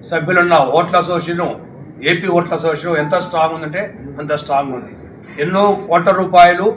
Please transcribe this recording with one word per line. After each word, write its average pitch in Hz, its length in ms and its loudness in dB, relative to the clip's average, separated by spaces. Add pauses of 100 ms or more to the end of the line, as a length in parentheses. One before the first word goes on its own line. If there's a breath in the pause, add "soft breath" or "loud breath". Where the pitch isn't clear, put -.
సభ్యులున్న 175 460 2 (180)
హోటల్ 175 280 2
అసోసియేషన్, 170 520 -4 (580)
ఏపీ 185 240 -2
హోటల్ 170 220 0
అసోసియేషన్ 156 460 -2
ఎంత 147 120 -2 (120)
స్ట్రాంగ్ 160 300 0
ఉందంటే 160 260 -6 (380)
అంత 151 120 -4 (100)
స్ట్రాంగ్ 139 360 -2
ఉంది. - 140 -14 (520)
ఎన్నో 190 180 2 (240)
కోట్ల 175 360 2
రూపాయలు 175 440 6 (100)